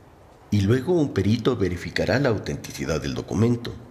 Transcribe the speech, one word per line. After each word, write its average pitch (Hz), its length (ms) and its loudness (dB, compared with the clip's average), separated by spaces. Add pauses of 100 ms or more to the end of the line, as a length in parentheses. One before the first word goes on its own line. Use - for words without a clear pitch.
(520)
y 104 100 4
luego 127 320 2
un 151 220 2
perito 113 420 2
verificará 90 640 0
la 139 100 2
autenticidad 76 720 -4
del 69 140 -4
documento. 113 580 0 (180)